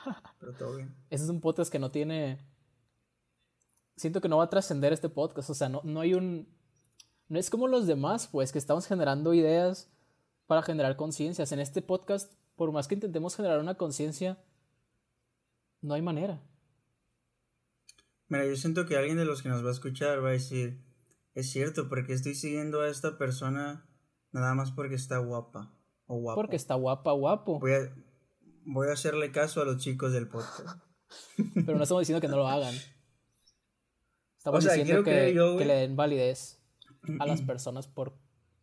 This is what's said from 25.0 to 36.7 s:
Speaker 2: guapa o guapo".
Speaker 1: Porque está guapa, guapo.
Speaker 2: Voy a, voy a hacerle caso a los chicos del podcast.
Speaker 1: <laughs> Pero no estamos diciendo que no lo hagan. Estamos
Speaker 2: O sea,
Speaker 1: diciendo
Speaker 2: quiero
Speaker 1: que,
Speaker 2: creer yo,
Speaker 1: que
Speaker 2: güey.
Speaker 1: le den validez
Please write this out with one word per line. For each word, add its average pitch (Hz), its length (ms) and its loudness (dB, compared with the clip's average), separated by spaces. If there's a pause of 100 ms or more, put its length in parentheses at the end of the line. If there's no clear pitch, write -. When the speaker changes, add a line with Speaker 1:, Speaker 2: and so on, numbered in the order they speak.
Speaker 2:
guapa 120 560 -6 (320)
o 123 120 -6
guapo". 117 240 -2
Speaker 1:
Porque 214 140 -2
está 139 200 -2
guapa, 131 360 0
guapo. 151 480 0
Speaker 2:
Voy 131 140 2
a, 135 220 0 (720)
voy 139 240 0
a 147 40 0
hacerle 147 380 0
caso 151 300 0
a 143 40 2
los 131 120 0
chicos 131 360 -2
del 120 140 -2
podcast. - 520 -10 (580)
Speaker 1:
<laughs> 208 280 2
Pero 151 120 2
no - 60 4
estamos 180 180 4
diciendo 160 200 2
que 151 60 0
no 139 100 2
lo 135 100 4
hagan. 131 280 0 (1600)
Estamos 147 220 2
Speaker 2:
O - 20 8
sea, 175 120 8
Speaker 1:
diciendo 151 180 4
Speaker 2:
quiero 196 120 6
Speaker 1:
que, 165 80 4
Speaker 2:
creer 139 240 6
yo, 170 140 8
Speaker 1:
que 175 40 2
Speaker 2:
güey. 180 140 2
Speaker 1:
le 143 80 6
den 131 200 2
validez 139 640 0 (600)